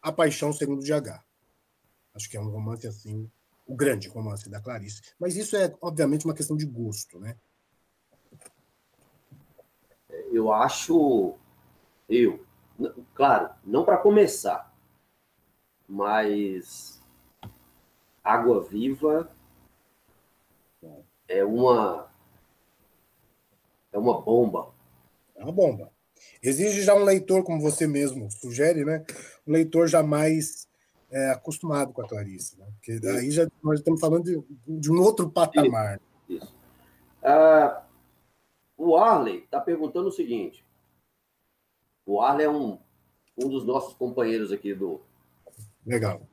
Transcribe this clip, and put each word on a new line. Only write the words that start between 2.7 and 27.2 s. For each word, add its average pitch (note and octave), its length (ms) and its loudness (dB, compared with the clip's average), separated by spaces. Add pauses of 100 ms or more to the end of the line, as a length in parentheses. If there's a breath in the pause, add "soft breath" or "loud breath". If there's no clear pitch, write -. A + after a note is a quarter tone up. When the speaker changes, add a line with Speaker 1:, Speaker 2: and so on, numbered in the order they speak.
Speaker 1:
assim, G#2+ 420 -12 (360)
o C3 100 -12
grande B2 320 -2
romance G#2 420 -12
da G#2 120 -14
Clarice. G#2+ 400 -14 (180 soft breath)
Mas F3 160 -4
isso G#3+ 200 -6
é, F#3+ 260 0
obviamente, D3+ 440 -2
uma D#3+ 80 -2
questão D3+ 220 -6
de D3+ 100 -4
gosto, A2+ 540 -10
né? A2+ 160 -14 (3000)
Speaker 2:
Eu A2 200 2
acho, C3 840 2 (720)
eu, A2 380 2 (340)
n-, - 140 -6 (200)
claro, - 360 2 (160)
não B2 180 0
pra F3+ 140 4
começar, - 760 2 (1120)
mas G2+ 1120 -4 (1200)
Água A2+ 400 2
Viva C3+ 680 -2 (2000)
é F#2+ 160 2
uma, A2 680 2 (1800)
é G2+ 60 -6
uma A2+ 240 0
bomba. G#2+ 520 0 (640)
Speaker 1:
É - 80 -20
uma D3+ 80 -10
bomba. D3 400 0 (500 soft breath)
Exige G3 400 -2
já G3 120 6
um G3+ 100 6
leitor, F#3+ 400 4